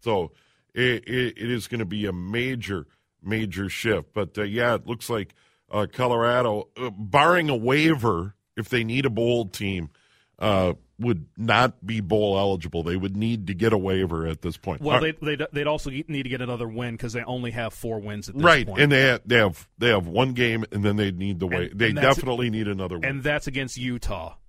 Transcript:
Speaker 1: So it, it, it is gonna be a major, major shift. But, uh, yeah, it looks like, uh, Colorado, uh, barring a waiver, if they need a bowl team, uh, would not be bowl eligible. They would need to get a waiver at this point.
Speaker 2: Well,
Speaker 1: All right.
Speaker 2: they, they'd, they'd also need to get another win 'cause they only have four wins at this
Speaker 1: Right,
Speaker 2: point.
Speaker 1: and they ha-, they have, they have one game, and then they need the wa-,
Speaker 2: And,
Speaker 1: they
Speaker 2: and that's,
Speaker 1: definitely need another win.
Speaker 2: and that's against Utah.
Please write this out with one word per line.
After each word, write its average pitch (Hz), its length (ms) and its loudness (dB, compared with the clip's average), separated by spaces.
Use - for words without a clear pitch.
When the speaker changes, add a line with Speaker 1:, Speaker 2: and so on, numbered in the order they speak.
Speaker 1:
So 98 320 -2
it, 123 340 -2
it, 127 300 -2
it 117 140 -6
is 120 180 -4
gonna 117 160 -4
be 104 220 -4
a 98 60 -4
major, 98 760 -6
major 98 460 -4
shift. 98 460 -2
But, 101 240 -4
uh, 104 60 -2
yeah, 117 320 0
it 90 100 -6
looks 117 240 -8
like, 104 240 -4
uh, 101 220 -2
Colorado, 120 840 2
uh, 123 140 -6
barring 139 600 4
a 131 60 2
waiver, 117 800 2
if 110 120 -6
they 120 160 2
need 127 220 0
a 127 40 2
bowl 117 360 2
team, 92 440 -4
uh, 95 360 2
would 120 260 -2
not 113 480 2
be 110 160 -4
bowl 101 380 2
eligible. 87 460 -2
They 87 120 -2
would 98 200 -4
need 110 320 -2
to 101 60 -2
get 110 180 2
a 107 60 4
waiver 92 480 0
at 80 160 -6
this 85 140 -6
point. 82 260 -8
Speaker 2:
Well, 143 140 0
Speaker 1:
All 127 60 0
right. 160 180 -2
Speaker 2:
they, 151 160 -2
they'd, 147 160 -4
they'd 143 140 -4
also 151 240 -4
need 139 160 -8
to 139 220 -6
get 123 120 -6
another 120 280 -6
win 117 280 -8
'cause 113 180 -8
they 120 100 -4
only 123 280 -6
have 113 200 -4
four 113 260 -6
wins 104 300 -10
at 104 80 -10
this 147 80 -2
Speaker 1:
Right, 156 220 8
Speaker 2:
point. 95 160 -2
Speaker 1:
and 143 100 6
they 135 180 6
ha-, 120 140 2
they 120 120 4
have, 101 320 2
they 117 100 2
have 98 180 4
one 120 280 2
game, 117 360 0
and 101 140 -2
then 104 120 4
they 101 140 2
need 92 300 -4
the 92 80 -2
wa-, 90 120 -2
Speaker 2:
And, 90 180 -6
Speaker 1:
they 113 100 4
Speaker 2:
and 107 100 0
that's, 131 180 6
Speaker 1:
definitely 123 340 -2
need 107 180 -2
another 95 300 -4
win. 82 120 -6
Speaker 2:
and 139 140 -6
that's 147 240 -2
against 135 280 -6
Utah. 117 600 -6